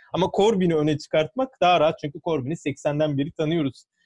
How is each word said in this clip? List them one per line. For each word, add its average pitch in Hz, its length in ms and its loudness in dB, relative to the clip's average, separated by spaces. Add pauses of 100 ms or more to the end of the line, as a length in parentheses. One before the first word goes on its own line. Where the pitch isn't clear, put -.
(120)
Ama 175 240 0
Corbyn'i 190 380 2
öne 151 240 0
çıkartmak 165 640 -4
daha 175 200 4
rahat 160 200 2
çünkü 151 240 -10
Corbyn'i 151 320 -4
seksenden 147 600 -2
beri 139 140 -4
tanıyoruz, 156 520 -4 (200)